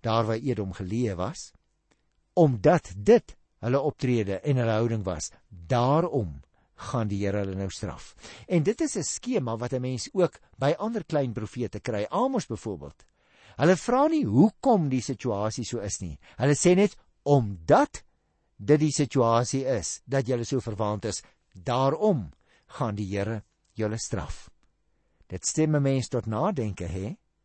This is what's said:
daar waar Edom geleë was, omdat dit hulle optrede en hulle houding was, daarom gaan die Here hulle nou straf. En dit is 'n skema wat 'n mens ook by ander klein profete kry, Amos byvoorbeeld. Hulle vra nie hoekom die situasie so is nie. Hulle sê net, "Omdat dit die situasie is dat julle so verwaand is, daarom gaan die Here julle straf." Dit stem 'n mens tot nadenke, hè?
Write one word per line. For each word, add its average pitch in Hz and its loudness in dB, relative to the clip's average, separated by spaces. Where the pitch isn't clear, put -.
daar 113 0
waar 113 -2
Edom 104 -4
geleë 101 -4
was, 95 -8
omdat 143 4
dit 147 4
hulle 127 0
optrede 117 -2
en 135 2
hulle 113 2
houding 113 0
was, 82 -6
daarom 120 0
gaan 113 -4
die 101 -4
Here 101 -2
hulle 95 -6
nou 95 -4
straf. - -10
En 175 2
dit 208 0
is 302 -2
'n 185 -4
skema 135 -4
wat 120 -6
'n 127 -2
mens 127 -6
ook 180 0
by 143 2
ander 220 -6
klein 139 -2
profete 107 -8
kry, 107 -4
Amos 240 -2
byvoorbeeld. 87 -10
Hulle 170 6
vra 262 2
nie 311 0
hoekom 170 4
die 131 0
situasie 110 -4
so 120 -8
is 101 -6
nie. 82 -10
Hulle 143 2
sê 175 4
net, 202 2
"Omdat 131 2
dit 143 4
die 151 2
situasie 127 2
is 117 -4
dat 131 -2
julle 120 0
so 131 -2
verwaand 104 -4
is, 104 -4
daarom 135 0
gaan 113 -4
die 101 -4
Here 104 -4
julle 110 -2
straf." - -8
Dit - -8
stem 156 2
'n 143 2
mens 135 0
tot 120 -4
nadenke, 113 -4
hè? 95 -8